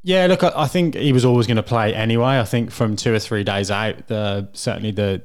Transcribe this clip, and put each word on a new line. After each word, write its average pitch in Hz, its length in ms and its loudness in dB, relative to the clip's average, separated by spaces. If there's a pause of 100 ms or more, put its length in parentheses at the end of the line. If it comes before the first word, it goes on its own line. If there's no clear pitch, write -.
Yeah, 185 240 4
look, 180 160 4
I, 170 120 4
I 151 120 0
think 170 280 0
he 139 180 2
was 127 120 4
always 120 220 4
gonna 113 160 0
play 110 320 0
anyway. 117 440 2
I 113 60 0
think 117 260 -2
from 107 240 -2
two 117 180 -2
or 110 60 2
three 104 240 -4
days 98 280 -2
out, 104 360 -4
the, 101 460 -4
certainly 107 380 -4
the, 98 340 -2